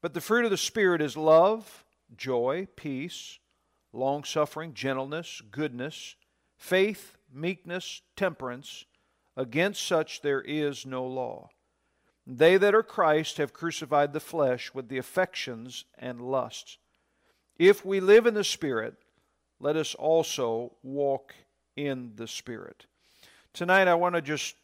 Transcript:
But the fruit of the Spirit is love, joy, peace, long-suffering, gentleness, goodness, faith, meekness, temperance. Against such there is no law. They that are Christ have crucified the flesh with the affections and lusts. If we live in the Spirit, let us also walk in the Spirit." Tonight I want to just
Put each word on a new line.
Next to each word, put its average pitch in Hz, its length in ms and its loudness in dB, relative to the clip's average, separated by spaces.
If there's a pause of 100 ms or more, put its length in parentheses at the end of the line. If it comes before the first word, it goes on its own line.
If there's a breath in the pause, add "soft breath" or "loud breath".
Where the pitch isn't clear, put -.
But 165 120 -6
the 165 60 -4
fruit 233 240 2
of 226 60 0
the 196 60 0
Spirit 180 440 0
is 143 160 -2
love, 170 680 4 (320)
joy, 131 600 -2
peace, 143 600 -10 (540)
long-suffering, 147 840 -4
gentleness, 135 760 -6
goodness, 131 680 -8 (400)
faith, 190 600 -2 (160)
meekness, 170 720 -10 (120)
temperance. 135 720 -8 (520)
Against 139 480 -2
such 160 360 -2
there 139 220 -2
is 147 440 -4
no 131 180 -8
law. 127 440 -8 (760)
They 151 320 6
that 202 160 6
are 220 120 4
Christ 156 540 0
have 147 140 -2
crucified 147 600 -2
the 151 80 -6
flesh 135 520 -2
with 123 160 -12
the 131 100 -6
affections 127 880 -6 (120)
and 123 220 -12
lusts. 123 580 -6 (800)
If 196 260 6
we 196 140 -2
live 208 280 8
in 226 80 4
the 208 100 -2
Spirit, 120 500 -4 (640)
let 147 160 0
us 156 220 -2
also 131 880 0
walk 139 500 -4 (400)
in 131 400 -6
the 113 140 -12
Spirit." - 580 -14 (680 soft breath)
Tonight 185 360 4
I 170 80 6
want 175 180 2
to 170 80 0
just 143 420 -6